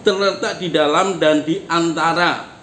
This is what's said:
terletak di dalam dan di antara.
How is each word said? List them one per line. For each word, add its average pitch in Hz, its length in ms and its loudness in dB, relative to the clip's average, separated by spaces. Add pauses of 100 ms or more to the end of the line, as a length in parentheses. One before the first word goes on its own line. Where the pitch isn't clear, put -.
terletak 196 560 0
di 180 80 -4
dalam 160 480 0
dan 151 320 2
di 160 240 -2
antara. 165 920 -2